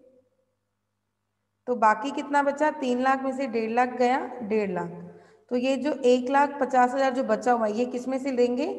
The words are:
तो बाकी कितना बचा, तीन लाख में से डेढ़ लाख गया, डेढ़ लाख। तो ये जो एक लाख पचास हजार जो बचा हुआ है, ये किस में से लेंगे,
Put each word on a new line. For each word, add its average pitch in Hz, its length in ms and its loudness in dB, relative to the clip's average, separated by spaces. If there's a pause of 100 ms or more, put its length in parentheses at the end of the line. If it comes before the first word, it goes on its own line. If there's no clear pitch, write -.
(1700)
तो 247 80 -2
बाकी 220 360 2
कितना 285 320 0
बचा, 285 280 0
तीन 247 300 -2
लाख 262 200 2
में 262 160 -4
से 269 100 -4
डेढ़ 220 240 -4
लाख 247 180 2
गया, 247 380 0
डेढ़ 208 440 -2
लाख। 175 380 -8 (400)
तो 247 80 0
ये 262 200 0
जो 277 160 -2
एक 254 360 2
लाख 285 320 2
पचास 247 320 2
हजार 269 200 2
जो 262 100 0
बचा 220 280 0
हुआ 226 160 2
है, 208 60 -2
ये 240 120 0
किस 247 220 -6
में 269 100 -2
से 269 140 -4
लेंगे, 247 460 0